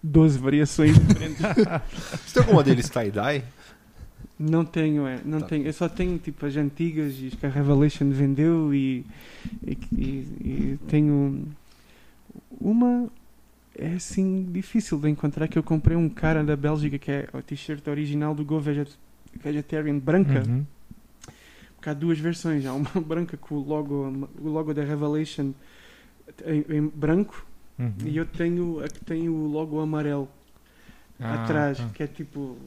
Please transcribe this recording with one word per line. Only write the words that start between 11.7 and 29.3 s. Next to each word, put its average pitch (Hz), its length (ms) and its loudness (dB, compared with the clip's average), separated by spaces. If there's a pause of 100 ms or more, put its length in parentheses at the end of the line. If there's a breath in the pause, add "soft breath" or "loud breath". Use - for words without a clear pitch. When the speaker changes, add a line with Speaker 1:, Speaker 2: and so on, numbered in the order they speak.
Speaker 1:
uma, 247 480 2 (720)
é 165 160 -4
assim, 190 580 -2
difícil 190 460 -2
de 151 100 0
encontrar, 151 400 -2
que - 100 0
eu 156 40 2
comprei 160 340 2
um 170 120 2
cara 156 360 2
da 151 120 2
Bélgica 147 420 0
que - 120 -6
é 139 220 -4
a 131 100 -10
t-shirt 147 460 -10
original 147 460 -2
do 147 100 -4
Go 151 160 -2
Veget-, 143 380 -4 (440)
Vegetarian 147 560 -2
branca. 143 480 4
Speaker 3:
Uhum. 127 180 0 (1120 soft breath)
Speaker 1:
Porque - 140 -12
há 151 40 -2
duas 160 240 0
versões, 160 480 -2
há 131 80 -6
uma 143 220 -2
<laughs> 180 100 2
branca 165 300 -4
com - 180 -10
o 147 120 -2
logo 143 380 -2
ama-, 135 240 -6 (100)
o 147 100 -8
logo 151 260 -2
da 147 100 -2
Revelation 147 680 -2 (920 soft breath)
em, 151 300 -2
em 151 120 2
branco 156 560 0 (340)
Speaker 3:
Uhum. 120 140 -2 (140)
Speaker 1:
e 143 100 -2
eu 160 80 -2
tenho 170 580 -2
a 147 60 -8
que - 160 -12
tem 165 240 -4
o 156 200 -2